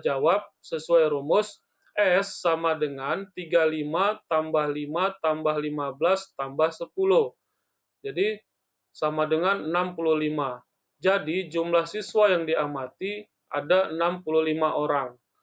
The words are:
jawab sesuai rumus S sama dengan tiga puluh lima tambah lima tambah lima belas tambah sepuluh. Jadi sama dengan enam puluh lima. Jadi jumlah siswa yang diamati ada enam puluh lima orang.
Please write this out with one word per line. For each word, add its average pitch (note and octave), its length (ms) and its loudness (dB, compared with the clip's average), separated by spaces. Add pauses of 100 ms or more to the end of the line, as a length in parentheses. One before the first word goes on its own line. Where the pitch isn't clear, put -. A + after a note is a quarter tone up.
jawab D#3 400 2 (160)
sesuai D#3+ 480 2
rumus D3+ 560 0 (320)
S F#3+ 400 2
sama E3 400 0
dengan D3 560 -4
tiga E3 320 0
puluh D#3 160 0
lima F3+ 480 -2
tambah D#3 400 0
lima D3+ 560 -4
tambah D#3 320 0
lima D3 400 -4
belas F3+ 400 -2
tambah C#3 320 0
sepuluh. E3+ 640 0 (720)
Jadi F#3 320 -2 (560)
sama D#3 320 -2
dengan E3+ 400 0
enam F3+ 320 -2
puluh D#3+ 240 2
lima. D3 400 -2 (400)
Jadi F3 480 0
jumlah E3 400 0
siswa G#3+ 400 2
yang E3+ 160 2
diamati D#3+ 800 -4 (240)
ada D3+ 400 0
enam F3 320 -2
puluh D#3+ 240 0
lima D#3 320 0
orang. C#3+ 400 -2 (260)